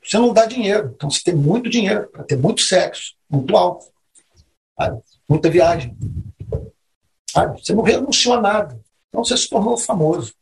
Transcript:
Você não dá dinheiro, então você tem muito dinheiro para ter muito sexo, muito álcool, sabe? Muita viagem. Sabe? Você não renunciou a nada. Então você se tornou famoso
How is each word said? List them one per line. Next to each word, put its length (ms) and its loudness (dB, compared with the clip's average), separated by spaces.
Você 160 -2
não 160 4
dá 120 6
dinheiro, 500 -2
então 140 -6
você 120 -4
tem 140 0
muito 340 2
dinheiro 380 0
para 160 -18
ter 140 -2
muito 240 0
sexo, 540 0
muito 260 0
álcool, 360 0
sabe? 240 -4
Muita 220 2
viagem. 480 2
Sabe? 320 -2
Você 120 -4
não 100 2
renunciou 520 2
a 60 0
nada. 400 -2
Então 160 -4
você 100 -2
se 140 -2
tornou 280 0
famoso 640 -2